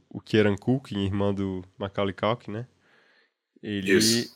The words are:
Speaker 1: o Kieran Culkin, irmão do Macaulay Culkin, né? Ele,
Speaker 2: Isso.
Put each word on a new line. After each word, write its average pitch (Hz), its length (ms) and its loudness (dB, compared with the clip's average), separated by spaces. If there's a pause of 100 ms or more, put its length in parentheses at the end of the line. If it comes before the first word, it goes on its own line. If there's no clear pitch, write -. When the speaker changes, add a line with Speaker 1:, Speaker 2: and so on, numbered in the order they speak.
Speaker 1:
o - 120 -12
Kieran 104 340 4
Culkin, 104 500 -2
irmão 101 300 0
do 95 300 -6 (120)
Macaulay 98 380 -4
Culkin, 107 380 -4
né? 117 140 -8 (920)
Ele, 98 340 0
Speaker 2:
Isso. 113 420 2